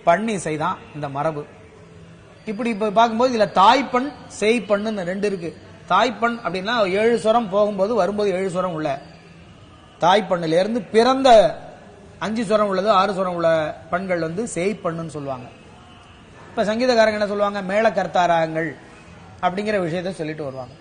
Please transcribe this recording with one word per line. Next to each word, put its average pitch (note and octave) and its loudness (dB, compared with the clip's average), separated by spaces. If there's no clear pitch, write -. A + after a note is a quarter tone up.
பண்ணிசை F3 0
தான் E3+ -4
இந்த D3 -8
மரபு. D3 -4
இப்படி A3 -6
இப்ப G#3+ -2
பார்க்கும்போது A#3 2
இதுல G#3 2
தாய்ப்பண், B3 4
செய்ப்பண்ணுன்னு G#3 0
ரெண்டு F#3+ -4
இருக்கு. E3+ -6
தாய்ப்பண் A3+ 2
அப்படின்னா F#3+ -2
ஏழு A3 2
சுரம் A3 2
போகும்போது G3+ 0
வரும்போது G#3 0
ஏழு F#3 -2
சுரம் F3+ -4
உள்ள D3+ -4
தாய்ப்பண்ணுல F3 2
இருந்து A3 -2
பிறந்த A#3 4
அஞ்சு A3 -4
சுரம் G#3 2
உள்ளது, F#3+ -2
ஆறு G3 4
சுரம் F3+ -2
உள்ள E3 0
பண்கள் F3+ -2
வந்து E3 -4
செய்ப்பண்ணுன்னு E3+ -4
சொல்லுவாங்க. C3+ -10
இப்ப A3+ -2
சங்கீதக்காரங்க A3 2
என்ன G#3+ -2
சொல்லுவாங்க, G3+ -2
மேள G3+ 2
கர்த்தாராகங்கள் E3 0
அப்படிங்கிற G3+ -2
விஷயத்த F3 -4
சொல்லிட்டு D#3 -8
வருவாங்க. C3 -12